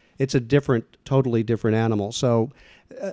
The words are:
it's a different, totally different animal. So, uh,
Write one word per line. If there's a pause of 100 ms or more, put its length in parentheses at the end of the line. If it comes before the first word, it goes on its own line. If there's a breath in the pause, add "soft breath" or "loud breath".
(180 soft breath)
it's
a
different,
totally
different
animal.
So, (500 soft breath)
uh,